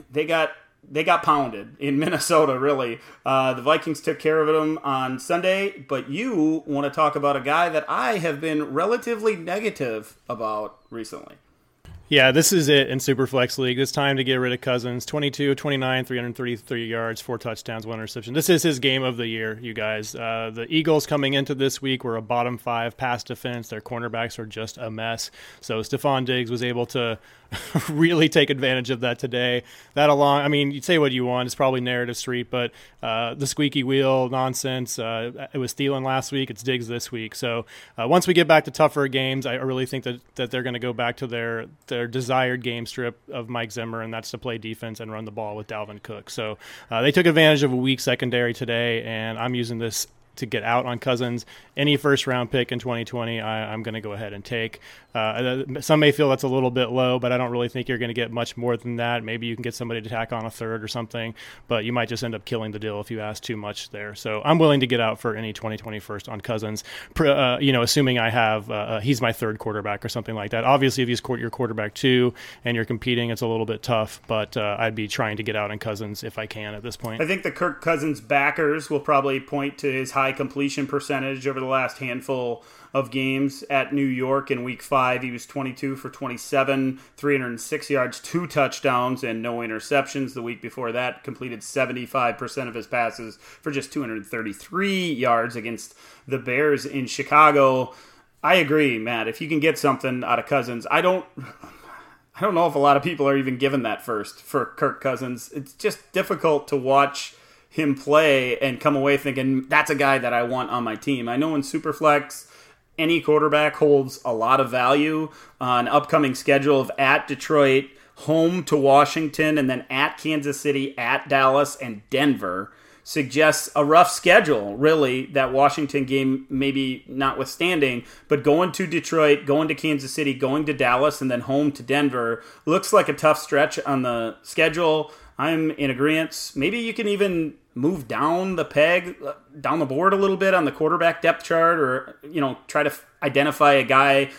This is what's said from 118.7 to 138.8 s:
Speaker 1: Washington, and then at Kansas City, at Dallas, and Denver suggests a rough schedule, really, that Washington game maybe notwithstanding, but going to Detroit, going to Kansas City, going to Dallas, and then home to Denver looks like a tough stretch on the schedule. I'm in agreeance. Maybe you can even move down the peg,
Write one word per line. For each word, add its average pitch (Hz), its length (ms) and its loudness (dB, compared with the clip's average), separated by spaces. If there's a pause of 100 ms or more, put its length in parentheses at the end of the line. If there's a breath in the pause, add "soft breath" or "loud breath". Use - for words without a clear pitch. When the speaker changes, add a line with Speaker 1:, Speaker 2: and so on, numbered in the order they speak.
Speaker 1:
Washington, 143 800 4
and 135 140 2
then 127 180 -4
at 139 300 0
Kansas 147 420 -2
City, 139 380 -2
at 127 300 -2
Dallas, 139 480 4
and 113 340 -10
Denver 104 640 0 (320 soft breath)
suggests 147 720 2
a 147 100 4
rough 165 260 8
schedule, 151 640 4
really, 131 500 4
that 120 260 0
Washington 139 520 2
game 135 440 0
maybe 135 600 -2
notwithstanding, 135 960 0 (240 loud breath)
but 139 160 2
going 160 260 4
to 185 160 -2
Detroit, 151 580 2
going 147 220 2
to 156 80 0
Kansas 139 380 -2
City, 143 200 0
going 131 340 0
to 151 60 0
Dallas, 131 480 2
and 131 80 -2
then 123 120 -2
home 139 320 0
to 131 100 -10
Denver 127 640 0 (200 loud breath)
looks 160 280 0
like 202 160 6
a 156 40 0
tough 151 260 4
stretch 151 420 0
on 135 220 0
the 117 400 -2
schedule. 160 680 2 (260 loud breath)
I'm 160 360 0
in 139 180 -2
agreeance. 151 640 0
Maybe 175 240 -2
you 226 160 -6
can 214 140 -2
even 185 460 0 (200)
move 143 320 -2
down 165 480 0
the 160 100 0
peg, 170 520 2 (100)